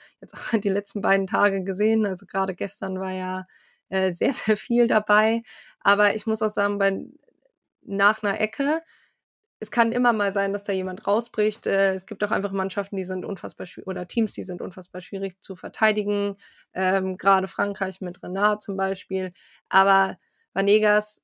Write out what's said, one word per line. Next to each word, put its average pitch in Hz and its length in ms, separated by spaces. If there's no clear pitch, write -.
jetzt - 140
auch - 220
<laughs> - 0
die 202 120
letzten 196 320
beiden 196 260
Tage 196 380
gesehen. 214 400
Also 185 200
gerade 190 300
gestern 190 460
war 190 100
ja, 185 340
äh, 190 240
sehr, 202 180
sehr - 240
viel 240 320
dabei. 220 560
Aber 202 340
ich 208 100
muss 220 160
auch 220 80
sagen, 202 280
bei, 196 260
nach 202 420
einer 202 160
Ecke, 285 420
es - 120
kann 233 200
immer 247 220
mal 208 180
sein, 196 220
dass 202 80
da 202 100
jemand 185 360
rausbricht. 214 580
Äh, 196 300
es 185 100
gibt - 180
auch 202 60
einfach 196 220
Mannschaften, 196 440
die 190 80
sind 180 220
unfassbar 190 400
schwi-, - 200
oder 180 220
Teams, 220 260
die 196 100
sind 180 180
unfassbar 185 400
schwierig 190 400
zu 190 140
verteidigen. 202 840
Ähm, 185 420
gerade 190 300
Frankreich 202 520
mit 180 220
Renard 202 400
zum 190 160
Beispiel. 190 560
Aber 190 520
Vanegas 208 720